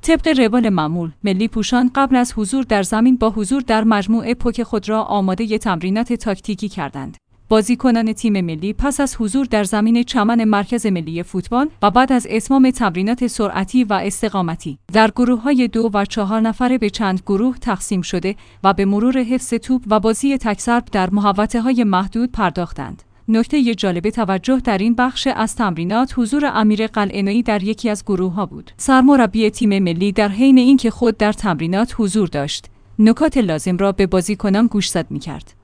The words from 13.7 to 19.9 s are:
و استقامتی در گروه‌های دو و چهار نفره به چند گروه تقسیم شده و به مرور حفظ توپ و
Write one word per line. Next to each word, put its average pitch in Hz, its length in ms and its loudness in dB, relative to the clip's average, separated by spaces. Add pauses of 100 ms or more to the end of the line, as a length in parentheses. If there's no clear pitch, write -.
و 208 80 -4
استقامتی 185 880 -4 (140)
در 220 240 4
گروه‌های 247 520 2
دو 226 260 0
و 202 100 2
چهار 214 360 -2
نفره 247 380 0
به 214 120 0
چند 190 360 -2
گروه 220 320 0
تقسیم 190 440 -4
شده 185 340 -4 (280)
و 196 80 4
به 196 120 0
مرور 214 340 0
حفظ 247 360 -2
توپ 247 320 -2
و 214 140 0